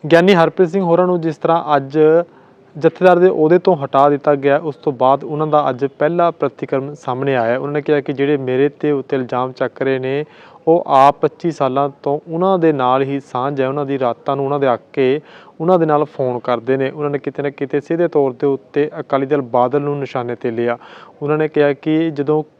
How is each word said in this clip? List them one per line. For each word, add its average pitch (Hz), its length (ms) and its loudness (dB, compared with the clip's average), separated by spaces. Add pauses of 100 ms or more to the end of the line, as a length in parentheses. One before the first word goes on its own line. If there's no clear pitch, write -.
(100)
ਗਿਆਨੀ 175 240 6
ਹਰਪ੍ਰੀਤ 170 340 4
ਸਿੰਘ 190 160 -2
ਹੋਰਾਂ 175 220 2
ਨੂੰ 180 140 0
ਜਿਸ 160 160 -4
ਤਰ੍ਹਾਂ 165 400 0
ਅੱਜ 139 220 -2 (800)
ਜਥੇਦਾਰ 175 400 4
ਦੇ 180 100 6
ਅਹੁਦੇ 160 300 2
ਤੋਂ 180 180 2
ਹਟਾ 139 320 2
ਦਿੱਤਾ 147 260 2
ਗਿਆ, 139 220 2
ਉਸ 160 200 -6
ਤੋਂ - 160 -4
ਬਾਅਦ 131 320 2
ਉਹਨਾਂ 151 220 -4
ਦਾ 147 240 0
ਅੱਜ 131 140 -4
ਪਹਿਲਾ 170 460 0
ਪ੍ਰਤੀਕਰਮ 139 640 -6
ਸਾਹਮਣੇ 135 420 -4
ਆਇਆ 117 160 0
ਹੈ। 127 60 -2
ਉਹਨਾਂ 143 140 -8
ਨੇ 147 100 -4
ਕਿਹਾ 147 180 0
ਕਿ 143 120 -8
ਜਿਹੜੇ 139 240 0
ਮੇਰੇ 131 320 0
ਤੇ 147 220 -4
ਉੱਤੇ 139 260 -2
ਇਲਜ਼ਾਮ 127 360 -4
ਚੱਕ 127 300 -6
ਰਹੇ 135 160 -2
ਨੇ, 135 260 -4 (440)
ਉਹ 165 180 2
ਆਪ 139 340 4
ਪੱਚੀ 160 300 -2
ਸਾਲਾਂ 139 400 -2 (120)
ਤੋਂ 147 260 -4
ਉਹਨਾਂ 180 300 0
ਦੇ 160 140 2
ਨਾਲ 131 300 2
ਹੀ 135 180 -4
ਸਾਂਝ 135 400 -6
ਹੈ, 131 80 0
ਉਹਨਾਂ 139 180 -4
ਦੀ 139 120 -4
ਰਾਤਾਂ 127 380 -4
ਨੂੰ 139 80 -4
ਉਹਨਾਂ 139 160 -4
ਦੇ 139 60 0
ਆਕੇ 131 540 0 (400)
ਉਹਨਾਂ 175 180 2
ਦੇ 165 80 2
ਨਾਲ 151 180 0
ਫੋਨ 127 340 -6
ਕਰਦੇ 120 380 -2
ਨੇ। 135 140 -2
ਉਹਨਾਂ 147 200 -8
ਨੇ 143 80 -6
ਕਿਤੇ 139 240 -8
ਨਾ 143 80 -4
ਕਿਤੇ 139 300 -6
ਸਿੱਧੇ 165 280 -2
ਤੌਰ 139 240 0
ਦੇ 127 140 -4
ਉੱਤੇ 143 440 -2 (100)
ਅਕਾਲੀ 139 260 -2
ਦਲ 143 140 0
ਬਾਦਲ 123 400 0
ਨੂੰ 143 180 -6
ਨਿਸ਼ਾਨੇ 127 340 -8
'ਤੇ 120 180 -6
ਲਿਆ। 117 280 -4 (440)
ਉਹਨਾਂ 151 160 -2
ਨੇ 156 100 0
ਕਿਹਾ 147 240 2
ਕਿ 156 380 -2
ਜਦੋਂ 151 320 -2 (180)